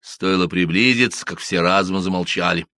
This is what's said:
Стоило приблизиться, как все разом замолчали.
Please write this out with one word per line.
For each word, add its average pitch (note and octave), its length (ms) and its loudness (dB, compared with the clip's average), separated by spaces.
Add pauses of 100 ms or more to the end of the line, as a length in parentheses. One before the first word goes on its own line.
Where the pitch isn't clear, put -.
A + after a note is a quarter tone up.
Стоило F#2 460 -2
приблизиться, G2+ 800 2
как E2+ 120 -10
все F2+ 220 -2
разом F#2 400 2
замолчали. F2+ 640 -2 (120)